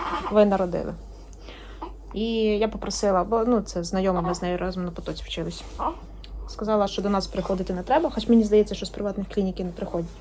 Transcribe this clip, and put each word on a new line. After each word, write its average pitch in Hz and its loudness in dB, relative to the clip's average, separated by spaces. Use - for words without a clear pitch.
ви 208 8
народили. 180 2
І 214 -2
я 214 4
попросила, 202 0
бо, 226 2
ну, 240 4
це 180 -4
знайома, 190 2
ми 175 0
з 175 -4
нею 180 0
разом 180 -4
на 175 -4
потоці - -8
вчились. - -6
Сказала, 208 2
що 196 -2
до 202 0
нас 196 2
приходити 190 -2
не 180 -2
треба, 302 4
хоч - -2
мені 226 8
здається, 208 6
що - -8
з - -10
приватних 196 -4
клінік 190 0
і 185 -2
не 175 -4
приходять. 170 -4